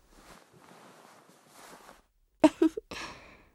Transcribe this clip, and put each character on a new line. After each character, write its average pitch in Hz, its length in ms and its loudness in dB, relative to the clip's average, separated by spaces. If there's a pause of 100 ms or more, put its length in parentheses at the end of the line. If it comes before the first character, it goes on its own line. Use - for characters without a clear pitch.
(2500)
<laughs> 320 260 10 (880)